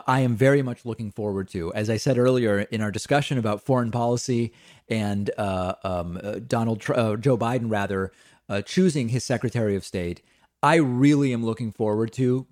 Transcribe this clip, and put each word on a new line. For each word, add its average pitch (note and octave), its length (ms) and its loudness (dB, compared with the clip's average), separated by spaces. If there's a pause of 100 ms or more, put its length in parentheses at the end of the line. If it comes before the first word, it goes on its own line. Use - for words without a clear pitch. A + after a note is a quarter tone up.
I C3 140 2
am A#2+ 160 2
very C3+ 260 4
much B2 220 -8
looking A2 260 -8
forward G2 380 -4
to, F2 260 -6
as G#2+ 160 -2
I A2+ 60 2
said B2+ 200 0
earlier A#2+ 440 4
in G#2+ 200 -4
our G#2 120 -2
discussion C#3 440 -2
about G#2+ 280 -2
foreign B2 260 0
policy A#2+ 640 0 (360)
and, G#2 480 -2
uh, F#2+ 460 -2
um, F2 400 -4
uh, G2+ 160 -8
Donald A2+ 420 -2
Tr-, C#3 140 -4
uh, A2+ 220 2
Joe A#2+ 200 2
Biden, A#2 320 -2
rather, G2 440 -2 (360)
uh, G2+ 140 -2
choosing D3+ 460 2
his B2 160 -2
Secretary A2+ 500 0
of F#2 100 -4
State, F2 380 -6 (400)
I D3+ 140 6
really C#3 560 4
am A#2 120 -2
looking A2+ 280 -4
forward A2 400 0
to C3 400 0